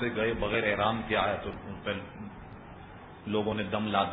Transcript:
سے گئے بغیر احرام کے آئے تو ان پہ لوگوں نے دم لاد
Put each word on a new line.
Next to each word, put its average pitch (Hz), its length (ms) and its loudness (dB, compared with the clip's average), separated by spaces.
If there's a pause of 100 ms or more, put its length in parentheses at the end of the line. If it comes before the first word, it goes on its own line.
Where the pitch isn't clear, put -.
سے 120 160 2
گئے 113 180 4
بغیر 104 380 2
احرام 107 360 4
کے 107 80 2
آئے 98 260 4
تو 101 80 -4
ان 95 240 -8 (100)
پہ 104 60 0 (1400)
لوگوں 107 280 2
نے 107 80 0
دم 104 240 0
لاد 101 260 4